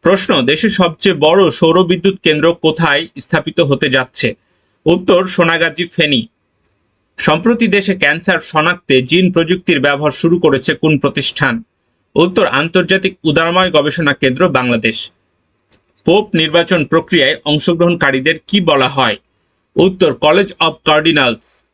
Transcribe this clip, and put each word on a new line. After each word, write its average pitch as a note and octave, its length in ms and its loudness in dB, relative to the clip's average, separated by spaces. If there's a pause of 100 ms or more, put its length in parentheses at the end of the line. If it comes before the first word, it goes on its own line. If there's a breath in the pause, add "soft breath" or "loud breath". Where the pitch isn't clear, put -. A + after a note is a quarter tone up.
প্রশ্ন, F#3+ 260 0 (100)
দেশের D3 280 0
সবচেয়ে E3+ 560 -2
বড় F3 160 4 (100)
সৌর E3 320 2
বিদ্যুৎ F#3 360 0
কেন্দ্র D#3 340 0
কোথায় D#3+ 500 0 (160)
স্থাপিত D#3 400 -4
হতে C#3+ 300 0
যাচ্ছে? C3 380 -2 (580)
উত্তর, F3+ 420 2
সোনাগাজী, E3 580 -2
ফেনী। D3 360 -2 (1000)
সম্প্রতি A3+ 480 0
দেশে G3 280 0
ক্যান্সার D#3+ 460 -2
শনাক্তে F3 600 -2
জিন D#3 300 2
প্রযুক্তির E3+ 480 0
ব্যবহার C#3+ 320 0
শুরু E3 280 0
করেছে C#3 340 0
কোন D#3 240 0
প্রতিষ্ঠান? C3+ 560 -2 (640)
উত্তর, F3+ 320 2
আন্তর্জাতিক F3+ 680 -2 (100)
উদারময় E3+ 480 0
গবেষণা D3+ 420 0
কেন্দ্র, E3+ 360 0
বাংলাদেশ। A#2+ 480 -2 (1080)
পোপ G#3 200 2 (100)
নির্বাচন E3 500 0
প্রক্রিয়ায় D#3 500 0 (100)
অংশগ্রহণকারীদের D3+ 920 0 (100)
কি G3 120 0
বলা C#3+ 300 2
হয়? B2+ 280 0 (580)
উত্তর, F#3 340 2 (100)
College F#3 400 2
of E3 140 -2 (120)
Cardinals। D3+ 600 0 (280)